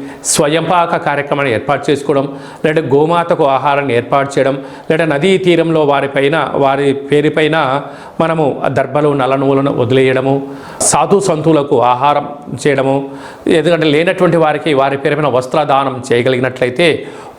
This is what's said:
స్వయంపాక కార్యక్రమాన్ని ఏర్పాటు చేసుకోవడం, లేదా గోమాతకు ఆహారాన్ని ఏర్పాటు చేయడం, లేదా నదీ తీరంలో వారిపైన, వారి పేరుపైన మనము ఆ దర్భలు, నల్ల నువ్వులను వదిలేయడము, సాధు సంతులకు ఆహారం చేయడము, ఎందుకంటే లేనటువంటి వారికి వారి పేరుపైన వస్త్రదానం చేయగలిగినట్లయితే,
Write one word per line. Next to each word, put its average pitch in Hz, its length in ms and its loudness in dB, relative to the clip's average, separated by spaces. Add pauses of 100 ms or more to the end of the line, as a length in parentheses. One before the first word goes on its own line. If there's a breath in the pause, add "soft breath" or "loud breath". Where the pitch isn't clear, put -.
(240 loud breath)
స్వయంపాక 170 720 0
కార్యక్రమాన్ని 143 580 -2
ఏర్పాటు 143 360 -2
చేసుకోవడం, 139 480 -2 (260 loud breath)
లేదా 156 160 0
గోమాతకు 156 640 2
ఆహారాన్ని 139 520 0
ఏర్పాటు 135 420 0
చేయడం, 135 260 0 (260 loud breath)
లేదా 165 140 0
నదీ 160 340 2
తీరంలో 165 420 2
వారిపైన, 139 760 0
వారి 139 380 2
పేరుపైన 147 880 0 (380 loud breath)
మనము 160 440 0
ఆ - 40 -2
దర్భలు, 135 440 0
నల్ల 135 220 0
నువ్వులను 139 380 2
వదిలేయడము, 131 800 0 (260 loud breath)
సాధు - 400 2
సంతులకు 156 600 2
ఆహారం 135 480 2 (380)
చేయడము, 135 440 0 (360 loud breath)
ఎందుకంటే 160 400 2
లేనటువంటి 170 500 2
వారికి 151 380 0
వారి 135 240 2
పేరుపైన 147 280 -2
వస్త్రదానం 135 760 0 (100)
చేయగలిగినట్లయితే, 127 920 0 (320 loud breath)